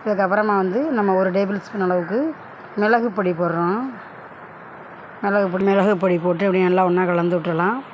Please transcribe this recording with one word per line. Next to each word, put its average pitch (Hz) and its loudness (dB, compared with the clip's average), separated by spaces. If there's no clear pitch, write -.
இதுக்கப்புறமா 208 2
வந்து 190 0
நம்ம 202 2
ஒரு 190 2
டேபிள் 196 0
ஸ்பூன் 202 -4
அளவுக்கு 180 0
மிளகு 226 4
பொடி 180 2
போடுறோம். 175 0
மிளகு 202 2
பொடி, 185 0
மிளகு 196 4
பொடி 180 2
போட்டு 180 0
அப்படியே 185 2
நல்லா 185 4
ஒண்ணா 180 2
கலந்து 175 2
விட்டுறலாம். 175 0